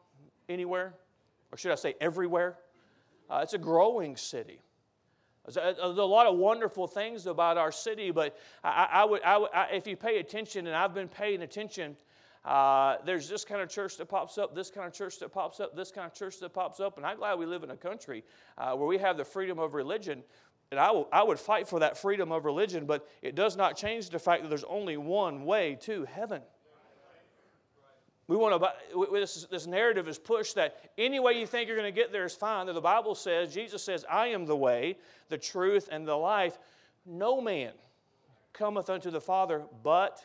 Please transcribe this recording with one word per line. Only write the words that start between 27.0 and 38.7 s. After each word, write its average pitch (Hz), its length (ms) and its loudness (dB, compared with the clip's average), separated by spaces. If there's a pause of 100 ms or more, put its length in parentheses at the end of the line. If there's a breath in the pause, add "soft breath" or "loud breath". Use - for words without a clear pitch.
We 170 80 2
want 214 260 4
to, 170 360 -2
we, 185 140 2
we, 202 80 2
this, 175 300 -6
this 165 160 -8
narrative 196 420 2
is 151 100 -8
pushed 220 360 -2
that - 420 -2
any 262 240 0
way 240 180 6
you 226 80 -4
think 240 220 -4
you're 226 80 -4
gonna 208 140 -2
get 208 220 0
there 196 120 -2
is 170 100 -6
fine, 208 340 -2
that 175 40 -2
the 170 80 -4
Bible 208 340 2
says, 170 380 -2
Jesus 202 320 -8
says, 175 260 -6
I 214 180 2
am 190 180 -4
the 151 100 2
way, 127 400 2 (320 soft breath)
the 151 100 -6
truth, 190 540 0
and 156 160 -6
the 151 80 2
life. 180 420 0 (460 soft breath)
No 208 380 0
man 156 300 -4 (800 soft breath)
cometh 208 340 -2